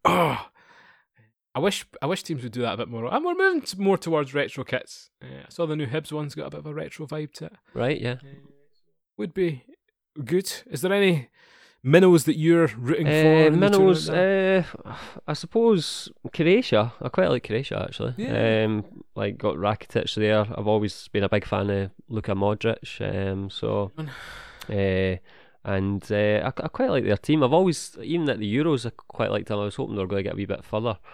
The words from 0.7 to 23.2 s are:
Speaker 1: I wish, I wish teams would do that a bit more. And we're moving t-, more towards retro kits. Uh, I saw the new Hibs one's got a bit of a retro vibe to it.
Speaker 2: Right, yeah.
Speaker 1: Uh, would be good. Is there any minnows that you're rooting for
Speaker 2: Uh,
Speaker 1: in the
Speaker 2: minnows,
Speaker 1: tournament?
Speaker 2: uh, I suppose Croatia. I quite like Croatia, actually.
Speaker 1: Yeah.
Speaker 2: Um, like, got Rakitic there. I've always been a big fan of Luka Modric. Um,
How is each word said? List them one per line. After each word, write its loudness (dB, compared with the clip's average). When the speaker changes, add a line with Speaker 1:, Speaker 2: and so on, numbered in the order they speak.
Speaker 1:
I -6
wish, -2
I -4
wish -4
teams -8
would -10
do -4
that 0
a -4
bit -6
more. -6
And -2
we're -2
moving 2
t-, -10
more 2
towards -2
retro -4
kits. -8
Uh, -18
I -20
saw -4
the -4
new -4
Hibs -6
one's -6
got -8
a -10
bit -14
of -16
a -10
retro -10
vibe -8
to -14
it. -18
Speaker 2:
Right, -2
yeah. -4
Speaker 1:
Uh, -20
would -8
be -2
good. 0
Is -8
there 0
any 2
minnows 8
that 2
you're 4
rooting 0
for 2
Speaker 2:
Uh, 6
Speaker 1:
in 6
the 4
Speaker 2:
minnows, 6
Speaker 1:
tournament? 2
Speaker 2:
uh, -14
I -4
suppose 2
Croatia. 4
I -6
quite 2
like 0
Croatia, -4
actually. -6
Speaker 1:
Yeah. 0
Speaker 2:
Um, -2
like, -4
got -2
Rakitic -2
there. 2
I've -4
always -2
been 0
a 0
big 0
fan -2
of -2
Luka -4
Modric. -2
Um, -4